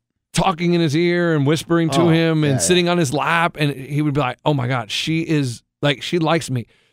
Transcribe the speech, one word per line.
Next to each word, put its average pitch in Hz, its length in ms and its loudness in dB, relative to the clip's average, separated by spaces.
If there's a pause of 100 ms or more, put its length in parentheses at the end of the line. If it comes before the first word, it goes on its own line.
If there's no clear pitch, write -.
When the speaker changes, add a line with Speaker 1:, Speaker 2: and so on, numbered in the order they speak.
(340)
Speaker 1:
talking 175 400 0
in 175 60 2
his 151 160 0
ear 175 400 0
and 143 100 2
whispering 165 440 0
to 170 140 2
Speaker 2:
Oh, 175 60 4
Speaker 1:
him 160 360 2
and 143 80 2
Speaker 2:
yeah, 127 60 0
Speaker 1:
sitting 175 260 2
Speaker 2:
yeah. 170 80 0
Speaker 1:
on 175 40 0
his 143 160 0
lap, 165 460 0
and 143 160 0
he 139 260 -6
would 151 120 0
be 147 80 0
like, 127 240 -4
"Oh 151 80 2
my 127 140 -2
God, 120 220 -4
she 160 380 -2
is, 139 340 -2 (200)
like, 143 200 0
she - 180 -2
likes 160 300 0
me." 123 160 -4 (280)